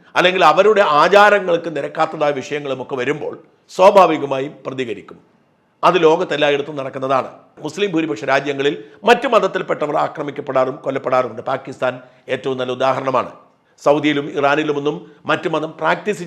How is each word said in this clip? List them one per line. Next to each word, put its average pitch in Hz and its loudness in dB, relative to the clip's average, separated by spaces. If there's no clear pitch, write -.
അല്ലെങ്കിൽ 180 4
അവരുടെ 196 4
ആചാരങ്ങൾക്ക് 185 4
നിരക്കാത്തതായ 151 -2
വിഷയങ്ങളും 135 -8
ഒക്കെ 135 -10
വരുമ്പോൾ 127 -6
സ്വാഭാവികമായും 160 4
പ്രതികരിക്കും. 120 -8
അത് 175 4
ലോകത്തെല്ലായിടത്തും 147 0
നടക്കുന്നതാണ്. 131 -4
മുസ്ലിം 190 -6
ഭൂരിപക്ഷ 151 -4
രാജ്യങ്ങളിൽ 139 0
മറ്റു 240 4
മതത്തിൽപ്പെട്ടവർ 170 -2
ആക്രമിക്കപ്പെടാറും 139 -4
കൊല്ലപ്പെടാറുമുണ്ട്. 127 -2
പാകിസ്ഥാൻ 131 -6
ഏറ്റവും 127 -6
നല്ല 127 -6
ഉദാഹരണമാണ്. 131 -2
സൗദിയിലും 147 0
ഇറാനിലുമൊന്നും 147 0
മറ്റു 160 -4
മതം 156 -6
പ്രാക്ടീസ് 170 -4